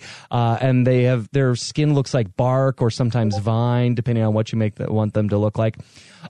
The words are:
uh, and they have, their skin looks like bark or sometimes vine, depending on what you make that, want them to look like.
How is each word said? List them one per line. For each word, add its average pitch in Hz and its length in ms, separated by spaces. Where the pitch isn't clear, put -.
uh, 117 300
and 127 260
they 127 160
have, 123 300
their 131 240
skin 151 360
looks 139 200
like 113 240
bark 131 440
or 120 80
sometimes 113 500
vine, 120 540
depending 117 300
on 107 100
what 110 200
you 110 40
make 107 180
that, - 140
want 107 260
them 107 120
to 101 100
look 104 200
like. 110 220